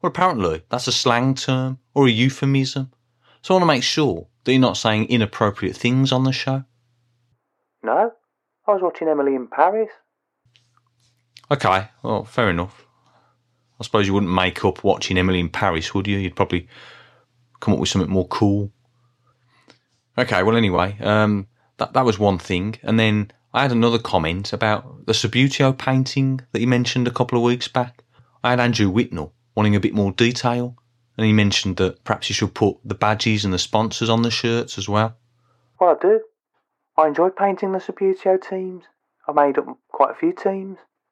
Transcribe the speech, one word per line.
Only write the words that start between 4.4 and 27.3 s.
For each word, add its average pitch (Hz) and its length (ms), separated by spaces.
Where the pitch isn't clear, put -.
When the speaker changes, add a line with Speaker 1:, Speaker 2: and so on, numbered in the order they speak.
Speaker 1:
that - 80
you're 131 100
not 113 160
saying 107 300
inappropriate 104 720
things 131 340
on 131 140
the 131 80
show. 135 320
Speaker 2:
No, 160 260
I 208 60
was 190 100
watching 165 240
Emily 139 300
in 123 100
Paris. 208 440
Speaker 1:
Okay, 104 380
well, 107 220
fair 110 260
enough. 87 340
I 117 40
suppose 101 240
you 98 60
wouldn't 98 180
make 92 320
up 95 180
watching 95 340
Emily 92 220
in 87 100
Paris, 82 460
would 98 140
you? 98 100
You'd 92 160
probably 90 320
come - 140
up 65 40
with 69 100
something 90 220
more 95 160
cool. 101 460
Okay, 110 240
well, 113 140
anyway, 98 440
um, 104 460
that, - 160
that 135 120
was 107 140
one 101 200
thing. 98 440
And 113 160
then 107 320
I 127 100
had 135 100
another 117 260
comment 92 540
about - 540
the 113 60
Subbuteo 131 640
painting 131 640
that 104 80
you 113 60
mentioned 123 400
a 123 60
couple 123 240